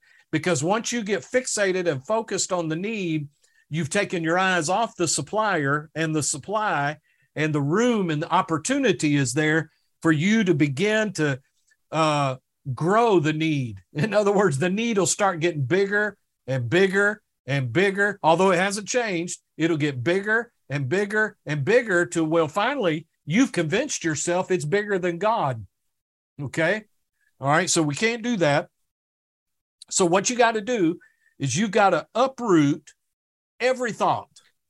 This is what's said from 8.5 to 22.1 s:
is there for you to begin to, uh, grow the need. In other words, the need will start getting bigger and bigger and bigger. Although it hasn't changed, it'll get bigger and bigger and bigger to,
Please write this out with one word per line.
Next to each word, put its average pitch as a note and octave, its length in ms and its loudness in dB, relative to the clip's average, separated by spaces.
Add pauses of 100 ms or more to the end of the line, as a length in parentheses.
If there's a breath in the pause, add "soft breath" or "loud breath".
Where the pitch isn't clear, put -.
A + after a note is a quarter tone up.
is C3 160 0
there D#3 380 0 (320 soft breath)
for D#3+ 100 4
you G3+ 320 2
to F3+ 100 2
begin F#3 600 0
to, C#3+ 260 -2 (500)
uh, D3 460 0 (380)
grow G3+ 440 4
the D3+ 140 2
need. C#3+ 500 -2 (120)
In G3+ 200 -2
other G#3 160 2
words, F#3+ 280 2
the F3+ 120 0
need A3 280 -2
will F3 80 2
start F#3 340 0
getting D#3 240 0
bigger G3+ 520 0 (300)
and B2+ 220 -4
bigger G3 540 2 (240)
and C3 260 -2
bigger. G3 500 0
Although E3+ 300 4
it E3+ 60 4
hasn't G3 280 -2
changed, F#3+ 540 -4 (160)
it'll E3 220 0
get C#3 260 -2
bigger G#3 480 0 (160)
and C#3 200 -4
bigger G#3 480 -2 (100)
and D3 180 -2
bigger G3+ 420 2
to, F3 160 0